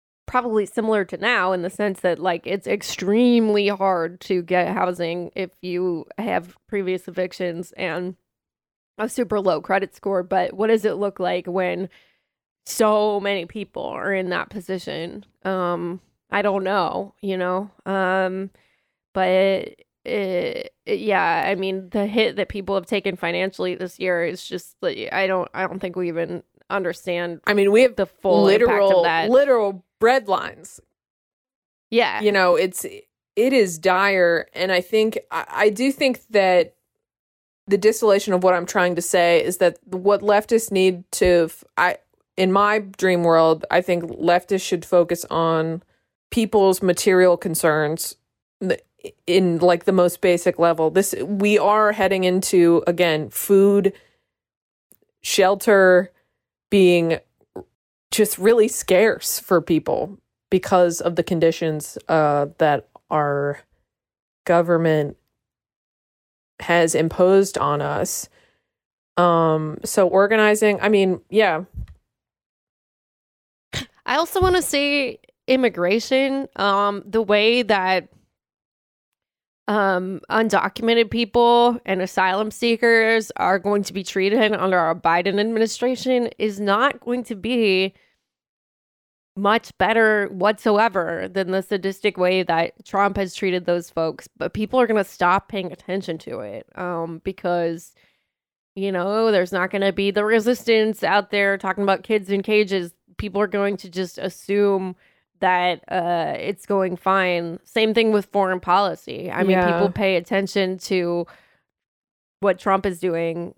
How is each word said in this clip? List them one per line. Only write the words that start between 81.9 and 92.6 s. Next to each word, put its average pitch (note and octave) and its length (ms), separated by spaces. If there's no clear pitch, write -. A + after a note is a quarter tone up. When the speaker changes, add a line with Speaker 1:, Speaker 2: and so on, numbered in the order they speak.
Speaker 1:
asylum F#3+ 500
seekers A3+ 840
are F#3+ 220
going G#3 260
to - 80
be F#3 120
treated G#3 480
under F#3+ 260
our E3 160
Biden F3+ 460
administration A#3+ 880
is G3+ 220
not G#3+ 400
going A#3+ 240
to A3+ 100
be G3 580
much G#3 380
better G#3+ 540
whatsoever F#3+ 1000
than F#3 220
the F#3+ 120
sadistic F#3+ 540
way F#3 260
that E3 300